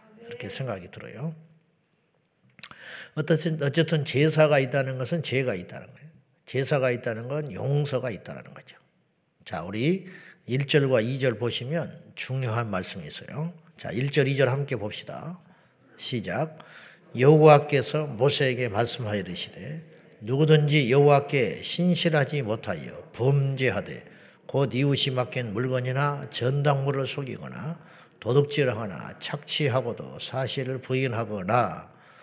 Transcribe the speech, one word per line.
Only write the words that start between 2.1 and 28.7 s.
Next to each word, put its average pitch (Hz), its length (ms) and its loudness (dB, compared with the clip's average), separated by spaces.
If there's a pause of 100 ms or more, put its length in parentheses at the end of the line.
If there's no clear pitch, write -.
어떻든, 156 480 0
어쨌든 156 400 2
제사가 151 560 4
있다는 135 380 -2
것은 143 260 -4
죄가 127 320 -2
있다는 - 320 -12
거예요. - 220 -20 (360)
제사가 131 460 0
있다는 120 360 -6
건 147 260 -6
용서가 127 580 -2
있다는 - 320 -12 (100)
거죠. - 240 -20 (680)
자, 82 180 -8
우리 123 440 -2 (380)
일 139 220 -2
절과 135 340 4
이 123 180 -2
절 123 160 0
보시면 120 800 -6
중요한 120 540 -4
말씀이 92 380 -6
있어요. 160 460 -8 (240)
자, - 140 -10
일 131 200 -2
절, 139 160 4
이 135 80 0
절 131 140 4
함께 135 260 -2
봅시다. 117 640 -10 (560)
시작. 120 640 -4 (600)
여호와께서 147 920 8
모세에게 127 600 2
말씀하여 107 520 -2
이르시되 95 760 -10 (240)
"누구든지 147 680 4
여호와께 139 720 4
신실하지 160 800 2
못하여 101 720 -6
범죄하되 131 920 0 (400)
곧 135 280 -2
이웃이 135 400 0
맡긴 123 400 -4
물건이나 131 760 -2
전당물을 139 760 0
속이거나 127 760 -8 (400)
도둑질하거나 120 1000 0